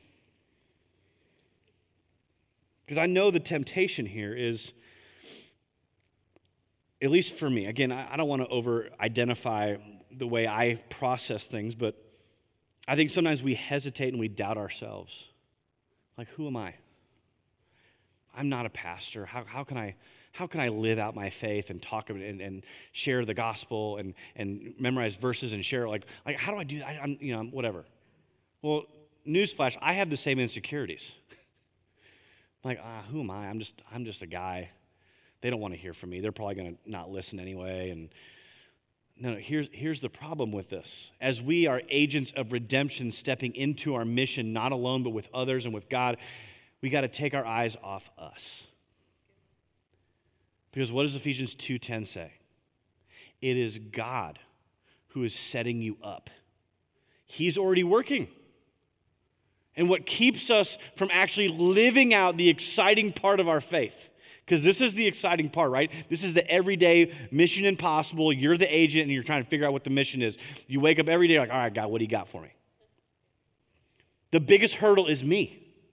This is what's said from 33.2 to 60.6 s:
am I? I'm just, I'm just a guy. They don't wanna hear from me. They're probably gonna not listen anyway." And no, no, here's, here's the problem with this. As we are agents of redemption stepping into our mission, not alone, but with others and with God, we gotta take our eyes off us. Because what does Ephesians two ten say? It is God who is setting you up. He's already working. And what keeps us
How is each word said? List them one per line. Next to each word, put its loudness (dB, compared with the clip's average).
am -8
I? -10
I'm -10
just, -14
I'm -10
just -14
a -14
guy. -10
They -2
don't -6
wanna -10
hear -14
from -16
me. -10
They're -4
probably -8
gonna -10
not -12
listen -12
anyway." -10
And -14
no, -6
no, -10
here's, -4
here's -8
the -6
problem -6
with -8
this. -14
As -2
we 2
are 0
agents 2
of -6
redemption -2
stepping -4
into -2
our -2
mission, -2
not -2
alone, -2
but -2
with -6
others -2
and -6
with -12
God, 0
we -4
gotta 2
take -4
our -2
eyes -2
off -10
us. -16
Because -4
what 0
does 0
Ephesians -6
two -8
ten -8
say? -14
It 0
is -4
God -8
who -6
is -4
setting -4
you -6
up. -14
He's -2
already 4
working. 2
And 2
what 2
keeps 2
us 4